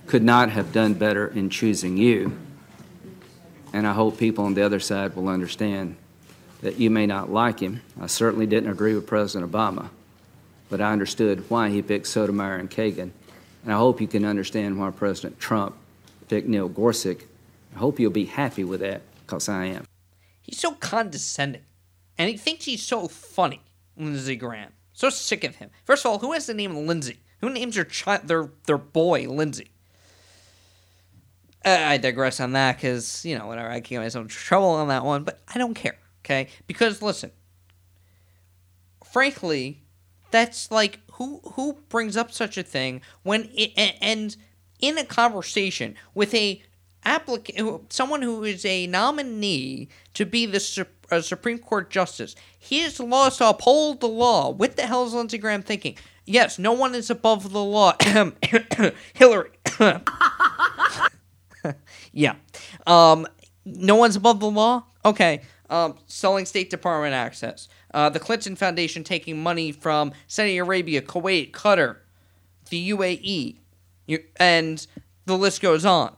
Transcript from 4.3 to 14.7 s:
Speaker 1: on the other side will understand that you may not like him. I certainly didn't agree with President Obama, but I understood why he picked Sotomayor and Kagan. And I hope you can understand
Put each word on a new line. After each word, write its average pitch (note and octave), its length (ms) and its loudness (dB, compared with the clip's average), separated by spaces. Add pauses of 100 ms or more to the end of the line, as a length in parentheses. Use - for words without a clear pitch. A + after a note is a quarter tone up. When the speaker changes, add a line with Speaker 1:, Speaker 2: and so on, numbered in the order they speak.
Speaker 1:
on G2 80 0
the G2 80 2
other G2+ 180 2
side G2 380 -4
will F#2 100 -4
understand F#2 680 -4 (640)
that - 160 -6
you A2+ 120 4
may G#2+ 160 2
not G2 240 -4
like A2+ 300 0
him. G2 220 -6 (180)
I F2 80 -10
certainly A2 380 0
didn't G#2+ 240 0
agree G#2 260 0
with G2+ 100 -4
President G2+ 460 -2
Obama, G#2 380 -2 (800)
but G2 100 -4
I G#2 140 0
understood G2+ 560 0
why A2+ 220 0
he G2+ 100 0
picked G#2 260 -4
Sotomayor G2+ 480 -2
and F#2 140 -8
Kagan. F#2 420 -4 (520)
And A2 100 -2
I G2+ 40 2
hope A#2+ 220 4
you A2 80 -2
can G#2 160 -2
understand G2+ 560 -4